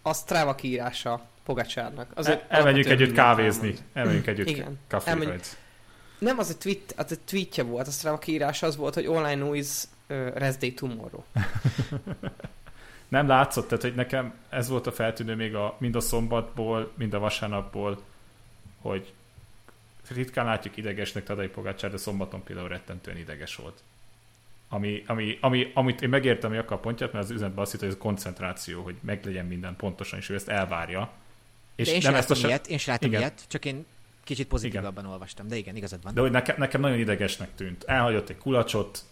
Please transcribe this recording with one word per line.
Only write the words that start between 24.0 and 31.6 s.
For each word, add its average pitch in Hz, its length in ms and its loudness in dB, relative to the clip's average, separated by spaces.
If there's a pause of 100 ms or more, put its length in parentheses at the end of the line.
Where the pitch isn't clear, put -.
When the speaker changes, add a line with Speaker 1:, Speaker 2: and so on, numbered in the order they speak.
Speaker 2:
Ami, 104 380 -4
ami, 110 340 -2
ami, 127 320 4
amit 127 280 2
én 131 80 2
megértem, 127 400 4
hogy 110 100 0
akar 107 180 -2
a - 20 -6
pontját, 120 340 -4
mert 104 120 -2
az 107 60 -8
üzenetben 101 320 -2
azt 101 80 -2
hitt, 107 80 -6
hogy 101 100 -2
ez 95 80 -4
koncentráció, 90 840 -4
hogy 90 180 -10
meglegyen 98 440 -4
minden 90 300 -6
pontosan, 95 440 -6
és - 100 -10
ő 101 60 -2
ezt 98 120 -6
elvárja. 92 640 -2 (640)